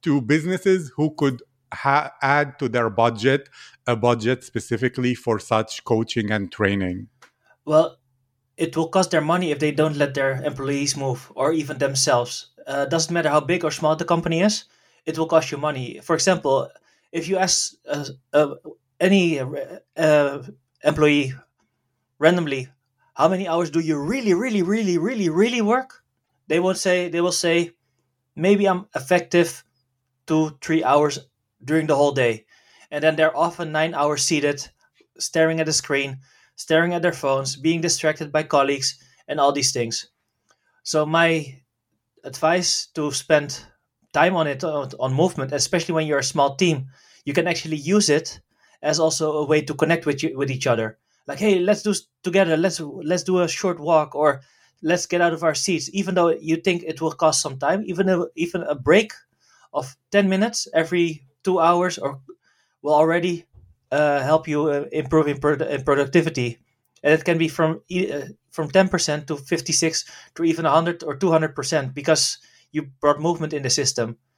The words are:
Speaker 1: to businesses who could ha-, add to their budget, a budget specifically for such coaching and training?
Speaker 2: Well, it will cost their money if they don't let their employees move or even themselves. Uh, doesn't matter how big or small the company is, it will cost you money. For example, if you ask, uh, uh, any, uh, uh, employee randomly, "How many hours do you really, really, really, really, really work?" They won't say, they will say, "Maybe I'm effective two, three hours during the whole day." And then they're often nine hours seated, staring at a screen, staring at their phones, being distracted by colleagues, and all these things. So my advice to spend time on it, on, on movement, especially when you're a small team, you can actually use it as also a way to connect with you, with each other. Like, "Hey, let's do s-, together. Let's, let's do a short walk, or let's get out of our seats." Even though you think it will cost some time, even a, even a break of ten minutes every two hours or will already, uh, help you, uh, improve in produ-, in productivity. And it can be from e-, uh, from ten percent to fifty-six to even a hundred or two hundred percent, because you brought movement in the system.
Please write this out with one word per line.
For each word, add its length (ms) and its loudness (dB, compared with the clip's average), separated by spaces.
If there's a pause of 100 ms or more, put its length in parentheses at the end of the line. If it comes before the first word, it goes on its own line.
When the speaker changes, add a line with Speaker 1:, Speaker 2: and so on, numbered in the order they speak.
Speaker 1:
to 180 0
businesses 800 0
who 180 -2
could 260 -2 (300)
ha-, 400 0 (100)
add 380 0
to 80 -2
their 220 0
budget, 580 0 (400)
a 80 2
budget 480 0
specifically 720 -4
for 240 -2
such 460 -2
coaching 440 0
and 220 -4
training? 560 -2 (560)
Speaker 2:
Well, 360 2 (580)
it 180 -4
will 140 -2
cost 220 0
their 100 2
money 300 0
if 80 -4
they 120 0
don't 240 0
let 180 0
their 300 -2
employees 540 -4
move 360 -6
or 200 0
even 240 -4
themselves. 720 0 (180)
Uh, 160 -2
doesn't 300 -2
matter 160 0
how 100 4
big 240 -2
or 80 -2
small 240 0
the 80 -6
company 380 0
is, 240 0 (400)
it 120 -6
will 100 0
cost 260 2
you 40 -8
money. 460 -6
For 120 -2
example, 540 0 (440)
if 160 -6
you 80 0
ask, 380 0 (120)
uh, 160 -4 (300)
uh, 220 4 (440)
any, 400 4
uh, 60 -6 (500)
uh, 480 2 (400)
employee 500 4 (840)
randomly, 480 2 (460)
"How 140 2
many 200 0
hours 220 0
do 100 -2
you 180 -2
really, 360 0
really, 300 0
really, 340 0
really, 320 -2
really 320 2
work?" 420 -2 (440)
They 120 0
won't 180 0
say, 320 0
they 120 -2
will 120 0 (120)
say, 260 2 (640)
"Maybe 300 4
I'm 300 0
effective 680 0 (640)
two, 360 0
three 220 0
hours 360 2 (440)
during 240 0
the 80 2
whole 180 4
day." 320 0 (440)
And 140 -6
then 140 2
they're 200 2
often 340 -2
nine 220 -2
hours 300 0
seated, 480 -2 (480)
staring 400 0
at 80 -2
a 60 -2
screen, 460 -2 (360)
staring 380 2
at 80 -2
their 120 0
phones, 440 -2
being 240 0
distracted 500 -2
by 120 0
colleagues, 540 0 (300)
and 120 -4
all 120 6
these 220 0
things. 340 -6 (760)
So 220 0
my 540 2 (640)
advice 720 -2
to 180 -4
spend 480 0 (540)
time 220 4
on 120 0
it, 160 -6
on, 260 -4 (100)
on 140 -2
movement, 380 0
especially 440 -2
when 120 0
you're 180 0
a 80 -6
small 220 0
team, 320 0 (380)
you 80 -6
can 140 0
actually 300 -4
use 320 0
it 300 0 (420)
as 180 0
also 340 0
a 120 -2
way 160 2
to 120 -6
connect 320 0
with 180 -2
you, 140 -4
with 120 -2
each 160 -6
other. 320 0 (300)
Like, 120 -10
"Hey, 200 2
let's 240 2
do 80 0
s-, 160 -4 (160)
together. 340 2
Let's, 220 0
let's 440 -4
do 180 2
a 60 2
short 320 -4
walk, 360 2
or 260 2 (400)
let's 240 0
get 160 0
out 120 2
of 100 -8
our 120 2
seats." 380 -2
Even 220 -2
though 140 4
you 280 0
think 260 -2
it 160 -10
will 140 -2
cost 280 2
some 180 -6
time, 260 -2
even 240 0
a, 160 2 (100)
even 280 -4
a 120 -4
break 380 2 (580)
of 240 -8 (160)
ten 180 4
minutes 440 -2
every 500 0 (200)
two 160 0
hours 380 2
or 220 -8 (640)
will 140 2
already, 500 2 (460)
uh, 300 2
help 260 2
you, 220 0
uh, 220 -2
improve 360 2
in 100 -2
produ-, 320 0
in 140 -4
productivity. 760 2 (460)
And 100 6
it 100 2
can 140 2
be 100 0
from 400 0
e-, 240 -2
uh, 140 -8 (240)
from 220 -6
ten 180 4
percent 380 -2
to 100 -6
fifty-six 680 -2 (300)
to 80 -6
even 220 0
a 60 2
hundred 320 2
or 120 -6
two 160 0
hundred 240 2
percent, 380 -2
because 460 0 (320)
you 180 -6 (100)
brought 220 2
movement 320 -2
in 80 -4
the 80 -2
system. 480 -2 (200)